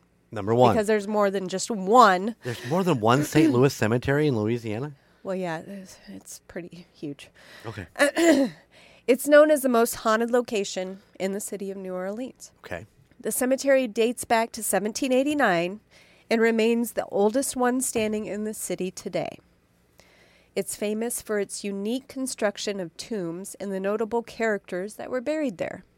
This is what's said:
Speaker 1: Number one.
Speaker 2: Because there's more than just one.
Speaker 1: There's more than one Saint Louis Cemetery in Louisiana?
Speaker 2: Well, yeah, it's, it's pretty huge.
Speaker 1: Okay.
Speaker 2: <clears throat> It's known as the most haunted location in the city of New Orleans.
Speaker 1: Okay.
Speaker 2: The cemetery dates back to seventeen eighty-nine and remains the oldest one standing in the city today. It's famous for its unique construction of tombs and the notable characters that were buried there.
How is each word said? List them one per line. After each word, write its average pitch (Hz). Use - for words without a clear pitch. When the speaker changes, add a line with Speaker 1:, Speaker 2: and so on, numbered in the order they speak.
Speaker 1:
Number 107
one. 120
Speaker 2:
Because 107
there's -
more 208
than 190
just 185
one. 202
Speaker 1:
There's 120
more 175
than 165
one 120
Saint 160
Louis 127
Cemetery 131
in 131
Louisiana? 113
Speaker 2:
Well, 190
yeah, 170
it's, 190
it's 196
pretty 175
huge. -
Speaker 1:
Okay. 107
Speaker 2:
<clears throat> 285
It's 262
known 294
as 294
the 269
most 233
haunted 226
location 196
in 190
the 202
city 196
of 190
New 185
Orleans. 202
Speaker 1:
Okay. 87
Speaker 2:
The 220
cemetery 262
dates 226
back 226
to 220
seventeen 214
eighty-nine 226
and 226
remains 226
the -
oldest 214
one 247
standing 214
in 208
the 214
city 185
today. -
It's -
famous 220
for 214
its -
unique 202
construction 214
of 170
tombs 185
and 202
the 190
notable 220
characters 208
that -
were 254
buried 277
there. -